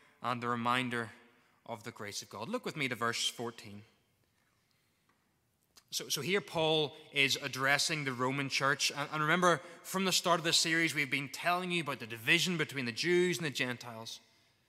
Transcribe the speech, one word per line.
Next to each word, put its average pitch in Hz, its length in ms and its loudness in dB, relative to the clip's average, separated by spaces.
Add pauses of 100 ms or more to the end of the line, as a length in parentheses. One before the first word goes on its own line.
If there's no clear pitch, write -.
(220)
and 120 180 -2
the 120 80 -4
reminder 120 640 0 (560)
of 113 180 -10
the 120 60 -10
grace 104 320 -10
of 98 80 -14
God. 104 180 -10
Look 240 160 -6
with 160 140 -8
me 139 120 0
to 123 40 -2
verse 117 340 0
fourteen. 113 540 -8 (2000)
So, 131 200 -6
so 151 120 -2
here 190 200 0
Paul 156 520 2 (180)
is 139 300 4
addressing 139 640 2
the 135 100 -2
Roman 131 360 0
church. 139 460 2
And, 147 180 -4
and 156 100 0
remember, 170 380 4 (200)
from 190 240 -2
the 180 60 2
start 175 280 4
of 151 40 -8
this 160 140 2
series, 165 360 2
we've 147 160 -2
been 139 200 -2
telling 180 420 -2
you 175 100 0
about 135 180 -4
the 120 60 -10
division 147 520 2
between 139 280 -2
the 117 60 -2
Jews 175 460 2
and 170 100 -4
the - 20 -2
Gentiles. 120 680 -6 (500)